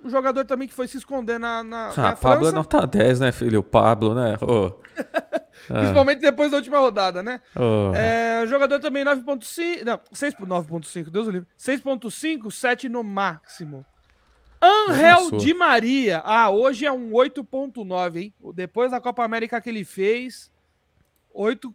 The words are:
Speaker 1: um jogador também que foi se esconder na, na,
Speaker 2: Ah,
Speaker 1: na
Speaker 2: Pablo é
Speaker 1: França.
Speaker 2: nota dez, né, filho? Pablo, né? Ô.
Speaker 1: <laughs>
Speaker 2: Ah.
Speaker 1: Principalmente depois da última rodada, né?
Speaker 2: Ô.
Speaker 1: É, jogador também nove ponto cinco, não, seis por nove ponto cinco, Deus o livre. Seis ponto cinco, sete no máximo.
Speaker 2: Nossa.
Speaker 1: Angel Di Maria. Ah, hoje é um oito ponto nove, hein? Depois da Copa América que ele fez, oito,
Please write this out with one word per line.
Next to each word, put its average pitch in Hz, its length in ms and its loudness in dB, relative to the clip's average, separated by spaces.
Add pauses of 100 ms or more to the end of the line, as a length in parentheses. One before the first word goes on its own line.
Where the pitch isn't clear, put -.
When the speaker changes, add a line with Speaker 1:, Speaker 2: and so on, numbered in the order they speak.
Speaker 1:
um 247 60 -10
jogador 262 360 -2
também 262 220 -6
que - 60 -18
foi 254 140 -6
se 277 100 -12
esconder 233 420 -8
na, 233 240 -8
na, 226 260 -10
Speaker 2:
Ah, 147 120 -4
Speaker 1:
na 107 140 2
Speaker 2:
Pablo 156 320 4
é 160 40 2
Speaker 1:
França. 160 40 0
Speaker 2:
nota 160 320 0
dez, 127 320 4
né, 127 120 2
filho? 110 320 0
Pablo, 110 500 4
né? 113 280 -2
Ô. 107 300 2 (240)
Speaker 1:
<laughs> - 480 -6 (260)
Speaker 2:
Ah. - 60 -6
Speaker 1:
Principalmente 269 440 4
depois 285 320 2
da 285 60 0
última 277 220 0
rodada, 196 440 0
né? 247 160 -8 (160)
Speaker 2:
Ô. 107 400 2
Speaker 1:
É, 226 520 0
jogador 277 340 2
também 277 240 -2
nove 277 180 0
ponto 277 220 -6
cinco, 339 400 -6
não, 226 120 -2 (140)
seis 285 220 -4
por 196 120 -14
nove 180 220 -4
ponto 160 200 -8
cinco, 160 220 -10
Deus 202 160 -4
o 214 60 -4
livre. 180 240 -6
Seis 262 240 -4
ponto 240 320 -6
cinco, 269 400 -6
sete 247 380 -4
no 240 120 -6
máximo. 175 840 -6 (760)
Speaker 2:
Nossa. 403 300 6
Speaker 1:
Angel 330 460 6
Di 262 160 2
Maria. 254 720 2
Ah, 220 240 4
hoje 240 360 2
é 285 60 0
um 240 220 -8
oito 262 320 2
ponto 262 400 -10
nove, 180 380 -4
hein? 208 100 -18 (200)
Depois 196 380 -2
da 247 80 -4
Copa 247 240 -4
América 226 380 -4
que - 80 -12
ele 214 160 -8
fez, 226 680 -4 (840)
oito, 226 420 -4